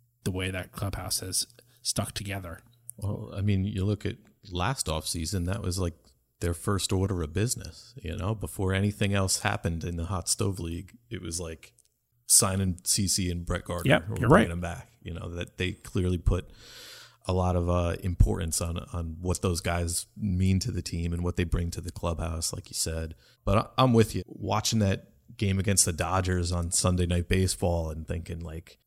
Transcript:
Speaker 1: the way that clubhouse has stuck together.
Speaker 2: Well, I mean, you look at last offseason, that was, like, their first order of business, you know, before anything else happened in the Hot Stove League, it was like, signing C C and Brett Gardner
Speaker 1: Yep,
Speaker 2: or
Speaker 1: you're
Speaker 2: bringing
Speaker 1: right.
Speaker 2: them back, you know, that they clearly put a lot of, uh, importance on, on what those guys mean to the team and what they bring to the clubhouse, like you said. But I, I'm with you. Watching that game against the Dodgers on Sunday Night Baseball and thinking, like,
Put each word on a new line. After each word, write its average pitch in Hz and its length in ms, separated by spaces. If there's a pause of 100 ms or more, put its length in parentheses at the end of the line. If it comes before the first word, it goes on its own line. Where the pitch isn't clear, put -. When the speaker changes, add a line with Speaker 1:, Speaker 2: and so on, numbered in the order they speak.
(240)
Speaker 1:
the 98 80
way 92 180
that 92 220
clubhouse 95 480
has 95 260 (360)
stuck - 320
together. 95 480 (340)
Speaker 2:
Well, 101 360
I 98 100
mean, 98 220
you 98 200
look 104 200
at - 120 (340)
last 92 380
offseason, 82 580
that 92 160
was, 92 160
like, 87 160 (460)
their 87 140
first - 380
order 95 300
of 76 100
business, - 680
you 82 140
know, 92 180
before 95 380
anything 101 420
else 95 260
happened 95 440
in 85 120
the 85 100
Hot 92 220
Stove 98 300
League, 85 340 (160)
it 95 140
was 87 180
like, 82 320 (540)
signing 95 580
C 98 240
C 90 220
and 87 140
Brett 90 200
Gardner 87 260
Speaker 1:
Yep, 156 120
Speaker 2:
or 110 160
Speaker 1:
you're 117 100
Speaker 2:
bringing - 20
Speaker 1:
right. 185 180
Speaker 2:
them 87 120
back, 85 320 (100)
you 87 100
know, 82 180
that 87 280
they 92 140
clearly 90 460
put 87 300 (800)
a 92 60
lot 90 240
of, 87 120
uh, 87 340
importance 87 580
on, 85 180 (140)
on 82 280
what 90 220
those 87 180
guys 85 460 (100)
mean 95 440
to - 100
the 90 120
team 85 300
and 85 120
what 87 120
they 92 80
bring 85 280
to - 80
the 82 120
clubhouse, 82 600
like - 180
you - 40
said. 80 400 (300)
But 101 140
I, - 240
I'm 131 100
with 113 220
you. 92 120
Watching 104 520
that 98 300 (280)
game 98 220
against 95 260
the 92 80
Dodgers 90 600
on 87 180
Sunday 90 360
Night 87 220
Baseball 87 640
and 80 160
thinking, 85 340
like, 82 460